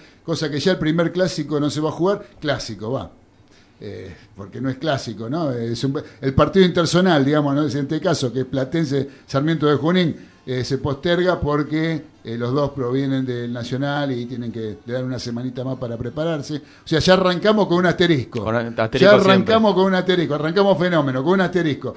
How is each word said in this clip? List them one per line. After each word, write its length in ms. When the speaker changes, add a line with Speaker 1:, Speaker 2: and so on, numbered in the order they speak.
Speaker 1:
cosa 260
que 80
ya 140
el 60
primer 340
clásico 480
no 100
se 100
va 100
a 20
jugar, 320
clásico, 520
va. 180
Eh, 320
porque 240
no 80
es 80
clásico, 540
¿no? 220
Es 320
un, 180
el 140
partido 320
interzonal, 580
digamos, 300
¿no? 120
En 120
este 200
caso, 320
que 100
es 40
Platense 640
Sarmiento 400
de 100
Junín, 400
eh, 200
se 120
posterga 640
porque, 640
eh, 140
los 160
dos 200
provienen 520
del 260
Nacional 640
y 140
tienen 260
que, 320
le 80
dan 120
una 140
semanita 460
más 140
para 180
prepararse. 600
O 320
sea, 100
ya 160
arrancamos 540
con 100
un 80
asterisco. 580
Speaker 2:
Con 100
a-, 40
asterisco 140
Speaker 1:
Ya 140
arrancamos 580
Speaker 2:
siempre. 40
Speaker 1:
con 120
un 80
asterisco, 400
arrancamos 440
fenómeno, 460
con 100
un 60
asterisco. 560